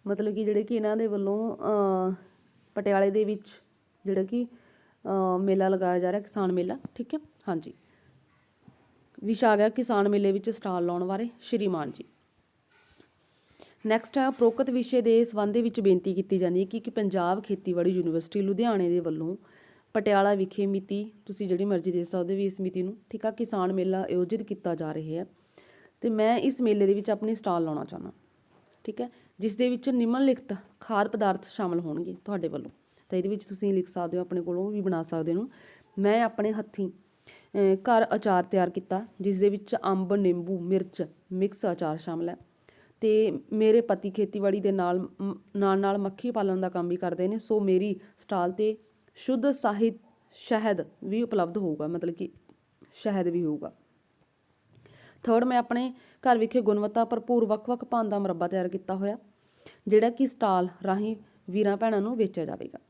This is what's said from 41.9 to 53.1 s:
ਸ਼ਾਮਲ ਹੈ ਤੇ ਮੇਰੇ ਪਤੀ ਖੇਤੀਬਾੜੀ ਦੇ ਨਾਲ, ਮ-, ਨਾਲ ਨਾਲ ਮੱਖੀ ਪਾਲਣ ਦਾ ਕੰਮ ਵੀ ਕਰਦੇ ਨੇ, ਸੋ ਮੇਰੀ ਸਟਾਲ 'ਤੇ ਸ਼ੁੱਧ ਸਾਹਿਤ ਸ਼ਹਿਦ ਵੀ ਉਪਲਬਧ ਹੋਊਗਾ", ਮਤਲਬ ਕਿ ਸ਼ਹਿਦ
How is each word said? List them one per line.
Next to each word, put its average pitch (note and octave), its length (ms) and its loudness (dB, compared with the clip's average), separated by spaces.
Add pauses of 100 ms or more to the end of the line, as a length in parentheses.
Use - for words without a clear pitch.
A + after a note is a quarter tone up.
ਸ਼ਾਮਲ E3+ 320 -6
ਹੈ F3 80 -10 (640)
ਤੇ G#3+ 380 4 (140)
ਮੇਰੇ A3 280 6
ਪਤੀ G3+ 280 -2
ਖੇਤੀਬਾੜੀ G3+ 500 -2
ਦੇ G3 120 0
ਨਾਲ, F#3 360 0 (140)
ਮ-, G3 180 -4 (160)
ਨਾਲ G3 240 2
ਨਾਲ G3 180 0
ਮੱਖੀ G3 340 -4
ਪਾਲਣ G3 300 0
ਦਾ F#3 80 -2
ਕੰਮ F3 180 -4
ਵੀ F3 80 -2
ਕਰਦੇ F3+ 320 -2
ਨੇ, G#3+ 100 -2
ਸੋ A3 220 -2
ਮੇਰੀ F#3+ 400 2 (200)
ਸਟਾਲ F3+ 320 -2
'ਤੇ G#3+ 260 0 (380)
ਸ਼ੁੱਧ C4 360 0
ਸਾਹਿਤ A3+ 420 0 (380)
ਸ਼ਹਿਦ G#3+ 500 -2 (220)
ਵੀ G3+ 180 -2
ਉਪਲਬਧ F#3+ 360 0
ਹੋਊਗਾ", D#3 300 -2
ਮਤਲਬ E3+ 260 -4
ਕਿ - 160 -8 (640)
ਸ਼ਹਿਦ G3 340 -2